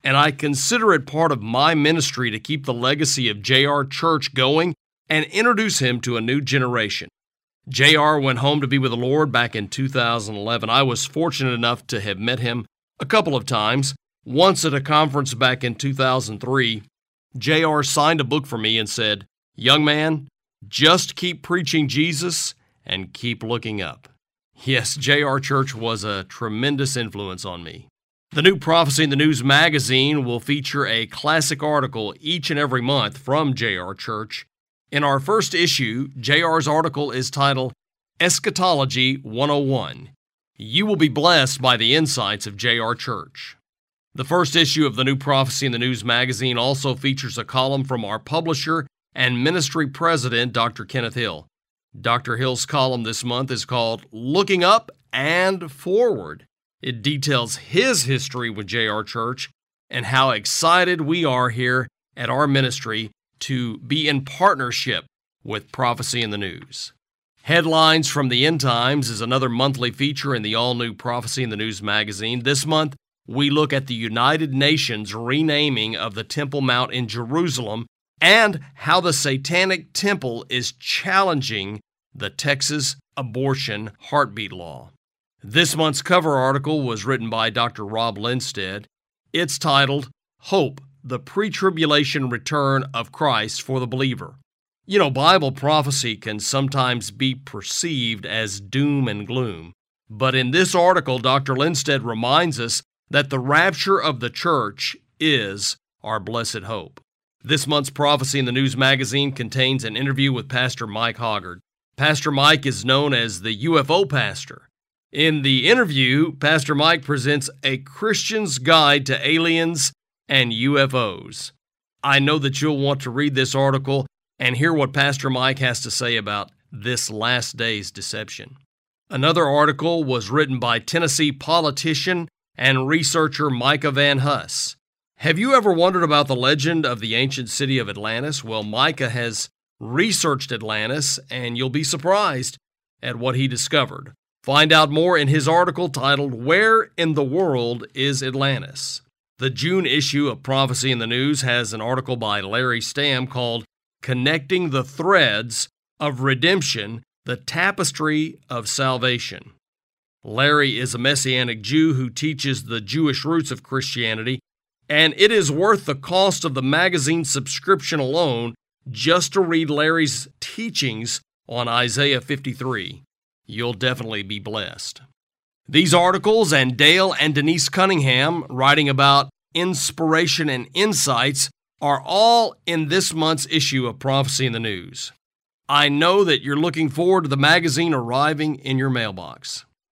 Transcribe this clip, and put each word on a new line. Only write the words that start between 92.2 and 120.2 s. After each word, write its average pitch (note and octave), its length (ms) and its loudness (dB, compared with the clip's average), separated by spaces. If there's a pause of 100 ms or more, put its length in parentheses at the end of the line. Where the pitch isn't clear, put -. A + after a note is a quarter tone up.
Return C3+ 540 0 (100)
of A#2 160 -6
Christ A2+ 520 -2
for C3 180 -4
the B2 80 -4
Believer. B2 480 -4 (500)
You G3 140 4
know, D3 100 4
Bible D3 400 4
prophecy C#3 640 0
can G#2+ 220 -8
sometimes B2+ 720 -2
be C3 240 -2
perceived A#2+ 920 -4
as G2+ 360 -4
doom C3+ 480 0
and G#2 180 -6
gloom. G#2 460 -6 (360)
But B2+ 280 0
in B2+ 160 0
this F#3 240 4
article, F3 420 4
Doctor C3 380 0
Lindsted C#3+ 460 0
reminds A#2+ 580 2
us A2+ 220 -4 (280)
that C#3 200 0
the C3+ 100 -2
rapture E3 600 2
of C3+ 200 -2
the A#2+ 100 -4
church B2 640 -2 (220)
is G#2 580 0 (280)
our G#2+ 160 -4
blessed A2 420 -6
hope. G2 380 -10 (440)
This C3+ 220 0
month's D3 240 0
Prophecy C#3+ 480 0
in C3 60 0
the B2 80 -4
News C3 240 0
magazine C3+ 560 0
contains C3 500 -2
an A2 140 -8
interview C#3 360 0
with A#2+ 160 -4
Pastor B2 380 -4
Mike A2+ 300 -4
Hoggard. G2+ 420 -6 (380)
Pastor D3+ 340 0
Mike C#3+ 340 4
is G#2+ 200 -2
known C#3 280 2
as A2+ 300 -2
the A2+ 100 -4
U C#3 260 2
F C#3 120 0
O F#3+ 140 4
pastor. - 640 -4 (420)
In D#3 320 2
the C3+ 260 2
interview, D3+ 680 4
Pastor D3+ 380 0
Mike D#3 280 2
presents C#3 480 -2 (120)
A C3+ 160 -2
Christian's G3+ 800 -4
Guide C#3+ 480 6
to C3 220 -2
Aliens E3 640 2 (360)